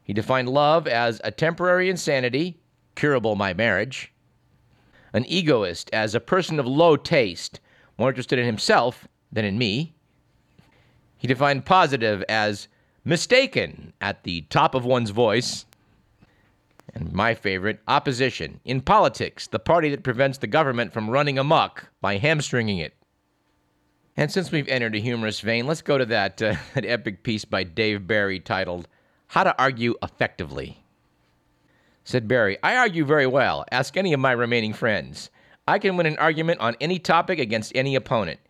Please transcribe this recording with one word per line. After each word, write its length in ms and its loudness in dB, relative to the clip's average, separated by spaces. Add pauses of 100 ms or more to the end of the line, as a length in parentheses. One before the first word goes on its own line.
He 120 -8
defined 360 0
love 380 4
as 360 0
a 60 -4
temporary 580 0
insanity, 720 -2 (360)
curable 400 0
by 180 -2
marriage, 580 -2 (1000)
an 140 0
egoist 680 0
as 220 0
a 40 0
person 400 0
of 60 -2
low 320 6
taste, 600 -2 (400)
more 100 2
interested 300 -2
in 80 0
himself 600 0 (240)
than 140 0
in 140 0
me. 340 0 (1200)
He 120 -8
defined 380 2
positive 640 2
as 420 -2 (360)
mistaken 960 0
at 220 -4
the 200 -6
top 300 2
of 100 -2
one's 280 0
voice. 540 0 (1300)
And 180 -8
my 220 2
favorite, 520 -4
opposition. 800 -2
In 160 -2
politics, 640 2
the 140 -6
party 300 2
that 120 -4
prevents 380 0
the 80 -6
government 440 0
from 180 -4
running 280 0
amok 520 0 (120)
by 160 0
hamstringing 600 0
it. 160 -8 (1200)
And 140 0
since 200 -2
we've 180 -2
entered 260 -2
a 40 0
humorous 420 -4
vein, 260 -2
let's 160 -4
go 160 2
to 60 2
that, 360 -2
uh, 140 2 (100)
<laughs> 80 -20
that 120 -4
epic 360 -4
piece 240 -4
by 180 -2
Dave 440 -2
Barry 320 0
titled, 480 -4 (400)
How 160 2
to 160 2
Argue 420 2
Effectively. 840 -8 (1200)
Said 240 -2
Barry, 340 2
"I 140 2
argue 260 2
very 240 4
well. 460 2
Ask 240 -2
any 160 0
of 80 0
my 100 4
remaining 400 0
friends. 580 -4 (380)
I 120 2
can 180 0
win 80 2
an 120 -2
argument 440 0
on 180 -2
any 180 -2
topic 420 0
against 360 -4
any 200 0
opponent. 440 -2 (100)